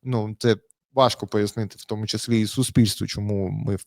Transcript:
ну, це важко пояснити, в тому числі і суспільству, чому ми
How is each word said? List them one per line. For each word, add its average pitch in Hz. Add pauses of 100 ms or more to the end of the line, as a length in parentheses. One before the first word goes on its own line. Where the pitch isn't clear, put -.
ну, 110
це 113 (360)
важко 127
пояснити, 104
в -
тому 107
числі 113
і 107
суспільству, 113
чому 101
ми 101 (100)